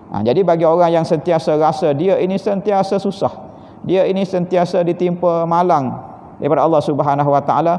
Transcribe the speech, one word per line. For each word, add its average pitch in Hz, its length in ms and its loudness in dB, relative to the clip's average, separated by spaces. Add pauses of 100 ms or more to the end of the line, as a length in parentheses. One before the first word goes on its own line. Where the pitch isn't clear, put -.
(120)
Ha, 101 80 -4
jadi 131 240 2
bagi 170 240 2
orang 170 240 4
yang 165 160 2
sentiasa 160 480 0
rasa 151 400 0
dia 165 240 0
ini 185 160 -2
sentiasa 196 640 -2
susah, 185 320 -4 (480)
dia 175 240 0
ini 190 240 -2
sentiasa 175 560 0
ditimpa 175 640 -2
malang 170 400 2 (480)
daripada 143 320 0
Allah 156 160 2
Subhanahu 143 480 0
Wa 139 120 2
Taala, 151 340 0